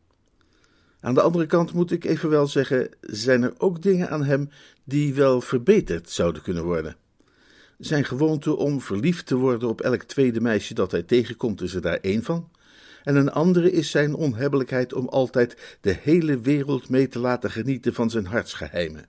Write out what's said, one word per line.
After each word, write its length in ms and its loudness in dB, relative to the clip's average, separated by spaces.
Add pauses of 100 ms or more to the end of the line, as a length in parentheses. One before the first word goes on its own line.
(1000)
Aan 140 -4
de 80 6
andere 240 2
kant 260 0
moet 180 0
ik 140 -4
evenwel 420 0
zeggen: 420 0 (120)
zijn 420 0
er 160 -2
ook 240 0
dingen 280 0
aan 140 -4
hem 260 0 (340)
die 300 -2
wel 260 4
verbeterd 680 2
zouden 320 -2
kunnen 220 -4
worden. 320 -4 (840)
Zijn 260 -2
gewoonte 520 -2
om 240 -2
verliefd 460 -4
te 100 0
worden 320 0
op 120 -4
elk 220 0
tweede 380 0
meisje 340 -2
dat 160 0
hij 120 -2
tegenkomt, 580 0
is 140 -6
er 60 -6
daar 200 -2
één 220 -2
van. 280 -6 (540)
En 120 2
een 140 4
andere 420 4
is 180 0
zijn 240 2
onhebbelijkheid 800 -2
om 160 -4
altijd 720 -2
de 220 0
hele 380 2
wereld 480 -2
mee 200 4
te 100 -10
laten 320 -2
genieten 440 -2
van 160 0
zijn 160 -4
hartsgeheimen. 840 -6